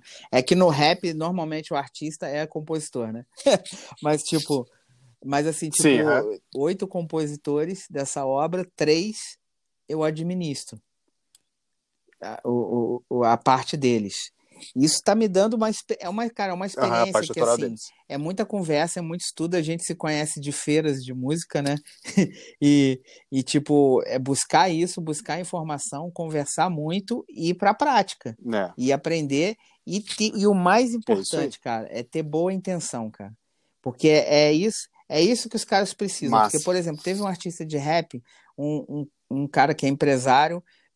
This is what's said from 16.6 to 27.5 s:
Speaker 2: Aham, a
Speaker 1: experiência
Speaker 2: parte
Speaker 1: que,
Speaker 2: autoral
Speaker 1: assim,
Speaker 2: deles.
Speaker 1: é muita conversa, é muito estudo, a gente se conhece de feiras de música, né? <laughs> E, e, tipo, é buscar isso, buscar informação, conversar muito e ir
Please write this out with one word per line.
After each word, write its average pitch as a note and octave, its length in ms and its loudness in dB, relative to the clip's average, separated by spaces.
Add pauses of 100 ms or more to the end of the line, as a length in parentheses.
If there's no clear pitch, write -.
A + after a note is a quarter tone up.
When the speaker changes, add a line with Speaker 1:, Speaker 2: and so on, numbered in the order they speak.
Speaker 2:
Aham, C3 280 -2
a A#2 60 2
Speaker 1:
experiência G#2+ 140 0
Speaker 2:
parte A2 200 0
Speaker 1:
que, - 60 -4
Speaker 2:
autoral A#2 140 4
Speaker 1:
assim, A#2 100 0
Speaker 2:
deles. A2+ 180 -6 (280)
Speaker 1:
é C#3 80 -6
muita F#3+ 280 -4
conversa, E3+ 540 -2
é - 20 -6
muito E3 200 -8
estudo, E3+ 340 -4
a E3+ 60 2
gente D#3+ 240 -4
se D#3+ 100 -6
conhece D3+ 440 -4
de C#3+ 120 -6
feiras D3 520 0
de B2+ 100 -10
música, C#3+ 480 -4
né? C#3+ 140 0 (280)
<laughs> - 580 -2
E, C#3+ 400 6 (300)
e, C3+ 100 0
tipo, C#3+ 640 4
é C3 140 -2
buscar D3 500 2
isso, F3 300 -2
buscar D#3 400 -6
informação, D#3+ 720 -8
conversar D#3+ 580 -2
muito F3+ 600 -4
e E3 200 -4
ir F3 40 2